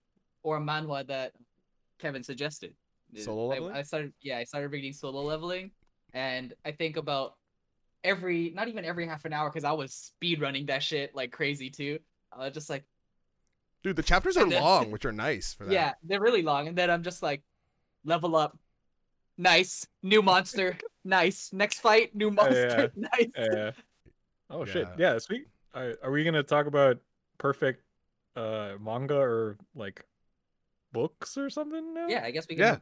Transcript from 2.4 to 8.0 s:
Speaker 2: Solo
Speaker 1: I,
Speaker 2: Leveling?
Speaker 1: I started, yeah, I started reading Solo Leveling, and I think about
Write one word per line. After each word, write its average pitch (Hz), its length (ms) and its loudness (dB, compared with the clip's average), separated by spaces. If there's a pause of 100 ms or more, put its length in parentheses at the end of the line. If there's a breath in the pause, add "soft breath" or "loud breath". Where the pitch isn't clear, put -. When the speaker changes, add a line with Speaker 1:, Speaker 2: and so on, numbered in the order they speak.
Speaker 2:
Solo 110 300 -4
Speaker 1:
I, 135 80 -2
Speaker 2:
Leveling? 165 200 -6
Speaker 1:
I 143 80 -6
started, 147 380 -6
yeah, 131 180 -8
I 120 60 -6
started 143 260 -8
reading 139 220 -8
Solo 139 300 -8
Leveling, 175 480 -6 (420)
and 127 400 -6 (120)
I 151 80 -6
think 156 260 -4
about 139 380 -4 (680)